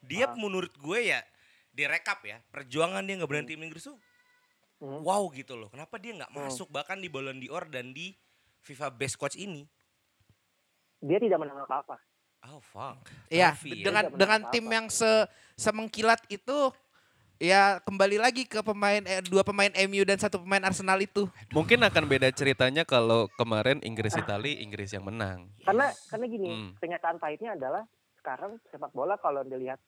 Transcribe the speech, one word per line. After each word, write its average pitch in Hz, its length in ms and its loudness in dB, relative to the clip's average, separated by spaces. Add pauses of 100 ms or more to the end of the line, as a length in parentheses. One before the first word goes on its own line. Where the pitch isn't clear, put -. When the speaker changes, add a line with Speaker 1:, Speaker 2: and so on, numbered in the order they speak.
Speaker 1:
Dia 170 260 -2
Speaker 2:
Ah. 240 80 -6
Speaker 1:
menurut 196 400 -6
gue 147 320 -4
ya 135 160 0 (480)
direkap 151 520 -2
ya, 107 220 -16
perjuangan 151 560 -4
dia 196 160 -6
ngebenahin 151 300 -4
Speaker 2:
Hmm. 156 60 -12
Speaker 1:
tim 156 100 -14
Inggris 160 220 -16
tuh 285 100 -18 (840)
Speaker 2:
Hmm. 139 220 -12
Speaker 1:
wow 190 300 0
gitu 131 240 -14
loh. 110 160 -14
Kenapa 151 260 -16
dia 220 180 -14
nggak 160 140 -14
Speaker 2:
Hmm. 139 140 -12
Speaker 1:
masuk 143 260 -8
bahkan 151 300 -8
di 190 80 -10
Ballon 135 320 -8
d'Or 135 280 -10
dan 127 240 -10
di 165 200 -12 (480)
fifa 139 320 -8
Best 127 260 -4
Coach - 200 -4
ini? 175 260 -10 (1400)
Speaker 2:
Dia 151 180 2
tidak 208 200 2
menang 139 220 -6
apa-apa. 135 380 -8 (460)
Speaker 1:
Oh 143 160 -20
fuck. 123 380 -14 (300)
Speaker 3:
Iya, 165 260 6
Speaker 1:
Trofi 151 180 -12
ya. - 120 -10
Speaker 3:
dengan, 208 200 4
Speaker 2:
Dia 165 40 -4
tidak 175 100 -10
Speaker 3:
dengan 208 220 4
Speaker 2:
menang 160 120 -8
Speaker 3:
tim 233 120 -2
Speaker 2:
apa-apa. 226 120 -2
Speaker 3:
yang 226 120 -2
se-, 220 380 4 (280)
semengkilat 220 760 0
itu 247 300 -4 (840)
ya 185 220 8 (180)
kembali 196 380 2
lagi 247 260 2
ke 214 160 -6
pemain, 202 400 2
eh, 190 200 -2
dua 185 220 4
pemain 202 300 4
M 196 200 4
U 196 100 4
dan 196 140 4
satu 202 220 -2
pemain 190 240 0
Arsenal 190 360 2
itu. 202 280 0 (240)
Speaker 4:
Mungkin 165 300 4
akan 185 240 4
beda 131 260 4
ceritanya 135 540 2
kalau 113 480 6
kemarin 117 480 2
Inggris 110 340 -2
Itali, 110 440 -4
Inggris 101 320 -10
yang 98 120 -8
menang. 98 480 -6 (100)
Speaker 2:
Karena, 233 280 2
Speaker 1:
Yes. - 200 -10
Speaker 2:
karena 226 200 -6
gini, 208 200 -6
Speaker 4:
Hmm. 110 280 -8
Speaker 2:
kenyataan 170 400 -4
pahitnya 160 360 -8
adalah 156 300 -6 (340)
sekarang 165 420 -12 (100)
sepak 139 220 -14
bola 160 260 -2
kalau 143 260 -2
dilihat 131 460 -8